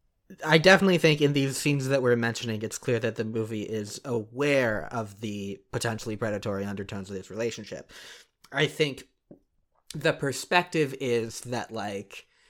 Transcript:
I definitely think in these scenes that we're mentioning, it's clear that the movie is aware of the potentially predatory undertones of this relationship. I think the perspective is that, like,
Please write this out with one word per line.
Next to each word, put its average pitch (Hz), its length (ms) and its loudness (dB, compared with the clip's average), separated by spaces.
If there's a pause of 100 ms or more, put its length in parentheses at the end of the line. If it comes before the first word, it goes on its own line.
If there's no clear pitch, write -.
(460)
I 156 120 6
definitely 185 400 8
think 156 240 4
in 143 120 6
these 135 240 2
scenes 139 320 0
that 135 120 2
we're 123 140 6
mentioning, 117 460 -2
it's 110 160 -6
clear 123 220 0
that 110 160 -2
the 110 100 -4
movie 110 380 -4
is 104 420 -6
aware 120 840 0
of 104 300 -8
the 101 380 -6 (120)
potentially 113 440 -4
predatory 104 500 -4
undertones 101 440 -8
of 101 80 -10
this 95 120 -12
relationship. 107 600 -6 (600)
I 147 160 2
think 147 400 -2 (880)
the 156 200 2
perspective 147 880 0
is 117 400 -2
that, 120 300 -6
like, 101 540 -8 (240)